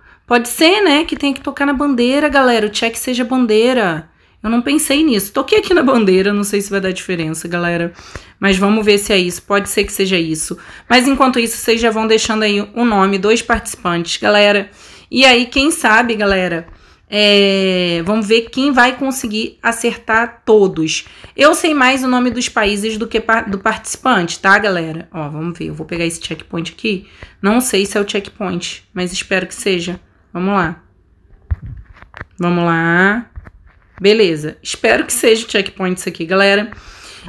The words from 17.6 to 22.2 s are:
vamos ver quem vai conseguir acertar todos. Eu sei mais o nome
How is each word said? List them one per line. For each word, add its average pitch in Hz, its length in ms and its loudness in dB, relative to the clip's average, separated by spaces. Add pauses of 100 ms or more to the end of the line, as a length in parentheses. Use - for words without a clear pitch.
vamos 208 240 -2
ver 226 220 2
quem 277 220 -2
vai 254 260 2
conseguir 240 680 -6
acertar 233 840 -2
todos. 175 600 2 (300)
Eu 311 200 4
sei 311 180 0
mais 262 300 2
o 262 40 -2
nome 247 220 2